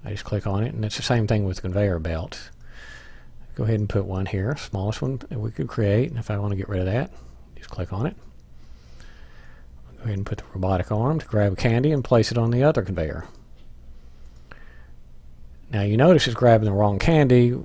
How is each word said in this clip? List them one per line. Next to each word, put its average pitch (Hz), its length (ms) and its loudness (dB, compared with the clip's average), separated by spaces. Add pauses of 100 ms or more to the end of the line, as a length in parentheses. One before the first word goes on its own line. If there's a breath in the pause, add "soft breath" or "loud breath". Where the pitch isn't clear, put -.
I 104 100 -10
just 95 120 -8
click 104 220 -4
on 101 180 0
it, 120 80 -4
and 110 100 -6
it's 107 140 -4
the - 60 -6
same 117 240 2
thing 104 180 2
with 92 160 -2
conveyor 95 380 0
belts. 82 500 -6 (1040 loud breath)
Go 123 100 -4
ahead 110 160 2
and 104 80 -2
put 98 180 0
one 95 180 -4
here, 104 320 -2
smallest 104 460 -4
one 131 160 -4 (100)
that 123 100 -8
we 107 120 -6
could 127 180 -6
create, 107 400 2
and 120 100 -6
if 110 120 -6
I 104 80 -2
want 101 140 -2
to 98 40 -2
get 95 140 -6
rid 98 100 -2
of 92 60 0
that, 113 240 -2 (440 soft breath)
just - 140 -16
click - 240 -8
on 101 140 -2
it. - 100 -6 (1800 soft breath)
Go - 60 -18
ahead 107 120 -2
and 98 80 -4
put - 140 -6
the - 60 -16 (100)
robotic 95 360 0
arm 123 280 0
to - 80 -8
grab 101 260 2
a 90 40 -4
candy 123 360 2
and 139 100 0
place 117 300 4
it 117 60 0
on 117 120 2
the 123 120 4
other 139 180 4
conveyor. 80 460 -4 (2500 loud breath)
Now 104 120 0
you 104 160 4
notice 156 280 8
it's 120 80 -2
grabbing 113 300 6
the 104 80 2
wrong 101 260 4
candy 123 680 6